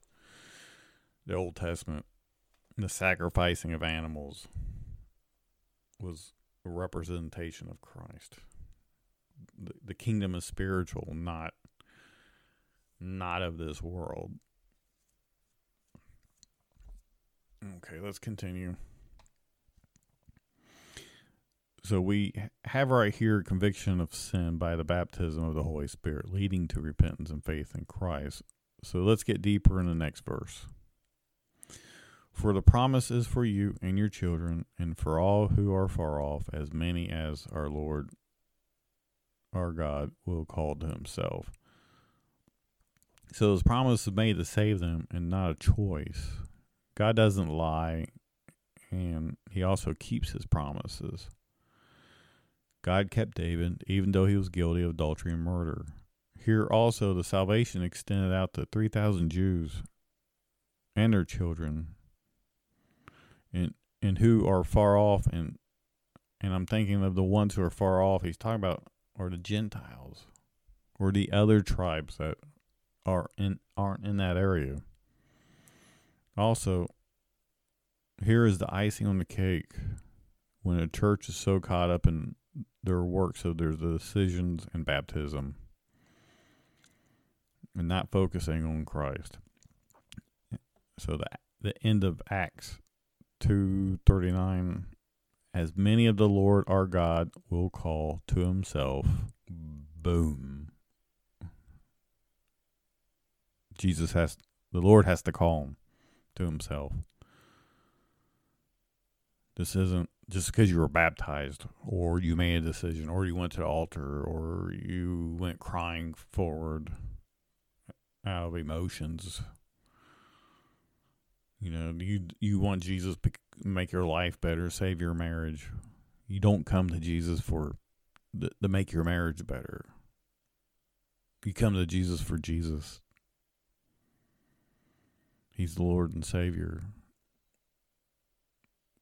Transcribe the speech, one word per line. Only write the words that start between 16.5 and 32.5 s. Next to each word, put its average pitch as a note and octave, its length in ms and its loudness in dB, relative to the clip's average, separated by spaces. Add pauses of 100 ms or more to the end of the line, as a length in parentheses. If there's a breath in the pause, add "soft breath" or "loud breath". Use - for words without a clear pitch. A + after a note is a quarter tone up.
Okay, E2 220 -18
let's G2 200 -12
continue. F#2 580 -8 (3000 loud breath)
So F#2 180 0
we G2+ 320 0 (320)
have C3 260 0
right A2 240 4
here A2 260 4
conviction F#2+ 580 0
of E2 140 -2
sin E2+ 440 -2
by E2+ 180 0
the E2 80 -2
baptism E2 600 -2
of D#2+ 120 -2
the D2+ 80 -2
Holy D2 240 -4
Spirit, - 440 -6
leading F#2+ 360 0
to - 140 -4
repentance D#2 500 0
and D2+ 120 -8
faith D2+ 320 -6
in - 100 -8
Christ. D2 580 -6 (400)
So - 160 -4
let's G#2 240 4
get - 180 0
deeper G2 380 6
in F2+ 80 0
the E2+ 80 0
next D#2+ 280 -4
verse. - 440 -10 (1600 loud breath)
"For G#2+ 220 0